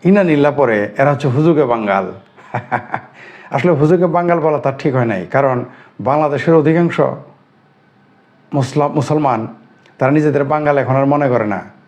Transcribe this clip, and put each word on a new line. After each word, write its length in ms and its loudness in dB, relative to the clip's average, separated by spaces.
ইনানিল্লা 440 4
পড়ে, 380 0
এরা 140 2
হচ্ছে 160 -2
হুজুগে 360 2
বাঙ্গাল। 480 -2
<laughs> 960 -10
আসলে 220 0
হুজুগে 340 2
বাঙ্গাল 340 0
বলা 180 0
তার 200 -4
ঠিক 160 -4
হয় 100 0
নাই, 260 -4
কারণ 340 0
বাংলাদেশের 540 0
অধিকাংশ 460 2
মুসলা-, 340 0
মুসলমান 680 -2
তারা 140 2
নিজেদের 320 2
বাঙ্গাল 340 0
এখন 180 0
আর 100 2
মনে 220 2
করে 180 0
না 140 -4